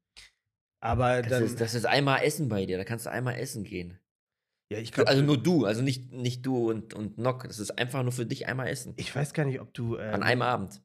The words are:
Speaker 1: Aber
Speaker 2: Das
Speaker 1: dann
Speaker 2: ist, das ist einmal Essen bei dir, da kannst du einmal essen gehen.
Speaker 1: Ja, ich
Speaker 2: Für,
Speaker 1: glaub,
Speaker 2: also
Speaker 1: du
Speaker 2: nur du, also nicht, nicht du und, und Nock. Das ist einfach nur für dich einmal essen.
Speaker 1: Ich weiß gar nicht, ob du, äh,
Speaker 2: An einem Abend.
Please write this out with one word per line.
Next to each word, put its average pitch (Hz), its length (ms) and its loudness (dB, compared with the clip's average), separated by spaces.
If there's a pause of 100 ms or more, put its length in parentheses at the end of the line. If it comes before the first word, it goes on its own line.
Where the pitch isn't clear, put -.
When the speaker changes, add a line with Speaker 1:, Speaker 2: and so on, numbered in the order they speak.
(840)
Speaker 1:
Aber 123 400 4
Speaker 2:
Das 117 80 -2
Speaker 1:
dann 123 140 4
Speaker 2:
ist, 117 160 -2
das 113 140 -2
ist 113 120 0
einmal 135 380 4
Essen 151 240 2
bei 98 180 0
dir, 92 120 -2
da 98 60 -4
kannst 117 220 -6
du - 40 -6
einmal 123 280 -2
essen 113 260 -6
gehen. 90 340 -10 (760)
Speaker 1:
Ja, 107 60 -6
ich 113 120 -8
Speaker 2:
Für, - 120 2
Speaker 1:
glaub, - 60 4
Speaker 2:
also 139 120 6
Speaker 1:
du 143 60 6
Speaker 2:
nur 143 140 4
du, 160 240 6
also 107 160 2
nicht, 127 320 -2
nicht 123 320 -4
du 123 260 2
und, 110 220 -4
und 104 260 -8
Nock. 123 260 -2
Das 101 160 -10
ist 95 180 -6
einfach 127 240 -2
nur 123 100 0
für 123 140 -2
dich - 220 -6
einmal 127 200 -2
essen. - 280 -6
Speaker 1:
Ich - 180 -8
weiß 143 180 -2
gar 151 120 0
nicht, 131 160 -2
ob - 140 -18
du, 117 220 -4
äh, - 60 -8
Speaker 2:
An 107 220 -2
einem 123 180 4
Abend. 117 420 -2